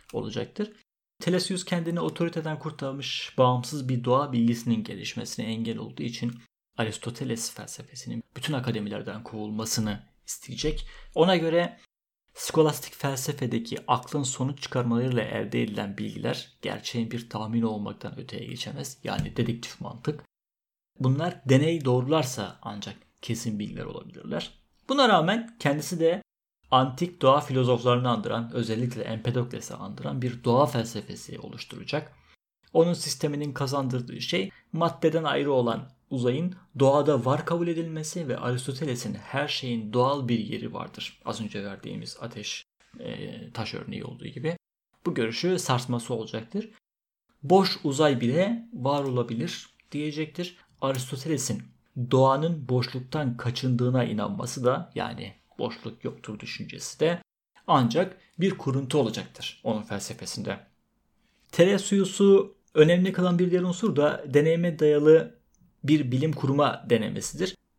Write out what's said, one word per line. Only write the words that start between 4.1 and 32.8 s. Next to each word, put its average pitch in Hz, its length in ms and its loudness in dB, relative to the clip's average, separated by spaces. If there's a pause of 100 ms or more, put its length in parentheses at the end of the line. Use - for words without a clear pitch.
bilgisinin 117 520 2
gelişmesine 110 600 -8
engel 113 320 -4
olduğu 110 240 -10
için 120 300 -4 (460)
Aristoteles 117 760 -4
felsefesinin 117 680 -12 (120)
bütün 151 160 -4
akademilerden 104 680 -4
kovulmasını 107 800 -4 (240)
isteyecek. - 640 -6 (260)
Ona 175 220 6
göre 165 420 2 (560)
skolastik - 600 2
felsefedeki 131 920 -4
aklın 143 360 0
sonuç 135 400 -4
çıkarmalarıyla 120 600 0
elde 107 400 -2
edilen 104 360 -4
bilgiler 107 540 -6 (100)
gerçeğin 113 480 -4
bir 117 200 -8
tahmini 113 360 0
olmaktan 104 520 -6
öteye - 260 -10
geçemez. - 600 -10
Yani - 320 -4
dedektif - 440 -4
mantık. - 440 -8 (760)
Bunlar 143 480 0
deney 151 360 4
doğrularsa 127 800 0
ancak 104 340 -10 (260)
kesin 110 360 -4
bilgiler 92 260 -6
olabilirler. - 720 -10 (300)
Buna 269 200 6
rağmen 196 500 2
kendisi 151 420 0
de 170 220 2 (480)
antik 135 520 2
doğa 135 180 8
filozoflarını 127 720 2
andıran, 113 420 -2
özellikle 120 500 -2
Empedokles'i 120 720 -4
andıran 135 480 -6
bir 127 220 -4
doğa 131 220 6
felsefesi - 720 -6
oluşturacak. - 760 -8 (600)
Onun 165 200 6